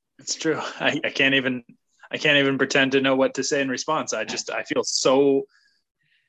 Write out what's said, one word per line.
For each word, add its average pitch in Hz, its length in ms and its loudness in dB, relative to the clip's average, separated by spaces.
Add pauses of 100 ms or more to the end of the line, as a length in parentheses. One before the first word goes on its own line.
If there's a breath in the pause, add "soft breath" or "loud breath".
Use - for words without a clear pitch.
(180)
It's - 180 -10
true. 151 240 -2 (180)
I, 135 260 -2
I - 60 -2
can't 139 240 2
even, 127 300 -2 (460 loud breath)
I 127 80 -8
can't 147 200 2
even 139 200 2
pretend 135 340 2
to 135 80 4
know 135 160 2
what 131 180 2
to 131 100 -4
say 143 160 -2
in 135 80 -2
response. 131 440 -4
I 110 120 -4
just, 110 260 -8
I 110 120 -6
feel 131 220 -2
so 139 600 2 (840)